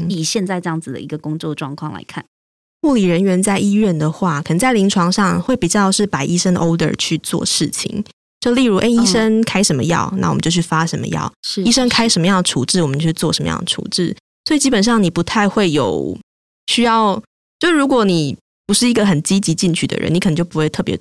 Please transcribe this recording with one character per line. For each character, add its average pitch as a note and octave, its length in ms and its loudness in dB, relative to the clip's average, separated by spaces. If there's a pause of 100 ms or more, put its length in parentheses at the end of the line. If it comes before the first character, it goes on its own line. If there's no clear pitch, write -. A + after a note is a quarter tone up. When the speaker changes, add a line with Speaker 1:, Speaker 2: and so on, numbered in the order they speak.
Speaker 1:
以 F3 140 -2
现 F3+ 240 -2
在 F3+ 140 -4
这 F3 100 -6
样 D#3+ 100 -4
子 C#3 120 -10
的 A2 80 -10
一 C#3+ 80 -14
个 D3+ 100 -8
工 D#3 180 -8
作 D#3+ 160 -6
状 C#3+ 220 -8
况 D3+ 180 -10
来 - 140 -14
看。 - 180 -12 (580)
Speaker 2:
护 D4 120 2
理 G3+ 120 4
人 E3+ 140 2
员 F#3+ 220 2
在 G3 160 2
医 G3+ 140 0
院 G3+ 260 2
的 D3+ 140 0
话， D#3 280 -2
可 E3+ 100 -6
能 E3 100 2
在 B3+ 120 2
临 G3 160 4
床 F3+ 220 2
上 F3+ 320 0
会 F3 140 0
比 E3+ 100 -2
较 G3 240 2
是 G#3 160 0
摆 C#3+ 180 -2
医 E3+ 140 0
生 F3+ 160 2
的 - 60 0
order E3 340 0
去 - 240 -2
做 - 260 -4
事 - 240 -2
情。 - 360 -6 (340)
就 A#3+ 140 0
例 B3+ 140 2
如， G3+ 100 2
诶， G3 100 2
Speaker 1:
嗯。 A#3 160 4
Speaker 2:
医 - 20 4
生 A3 380 2
开 G3+ 180 0
什 F#3+ 140 2
么 B2+ 80 -2
药， E3 360 -2
那 F3+ 100 0
我 D#3 40 0
们 C3+ 80 -2
就 - 80 -2
去 E3+ 140 0
发 E3 240 0
什 D#3+ 100 -4
么 - 120 -6
药。 D3+ 200 -4 (140)
Speaker 1:
是， - 220 -4
Speaker 2:
医 A3+ 80 2
生 B3 160 2
开 A#3 200 2
什 F3+ 120 0
么 E3 80 2
样 G3 80 2
的 F3+ 80 2
处 B2 200 -2
置， - 140 -2
Speaker 1:
是。 F3 40 2
Speaker 2:
我 D#3 40 2
们 C3+ 100 -2
就 D#3 60 -2
去 E3 100 2
做 D#3+ 200 -2
什 - 100 -2
么 E2 60 -4
样 E2 100 -4
的 - 60 -8
处 - 260 -6
置。 F3 240 -2 (300)
所 D#4 120 0
以 C#4 40 2
基 C4+ 100 2
本 A3 100 2
上 A3+ 220 4
你 E3+ 80 2
不 - 100 -2
太 G3+ 280 0
会 G3 240 2
有 D#2+ 440 -2 (520)
需 - 140 0
要， A3+ 380 2 (380)
就 F4 140 0
如 C#4+ 160 2
果 B3 160 4
你 E3 320 0 (320)
不 G3+ 40 0
是 B3 160 2
一 A#3+ 60 2
个 A3 100 2
很 E3+ 200 2
积 G3 160 2
极 E3 120 0
进 E3 220 0
取 - 100 -4
的 - 120 -2
人， - 180 -2
你 F3+ 60 2
可 G3 100 2
能 D3+ 60 0
就 E3+ 80 0
不 E3+ 120 -8
会 D#3 120 0
特 D#3 120 -8
别 - 200 -2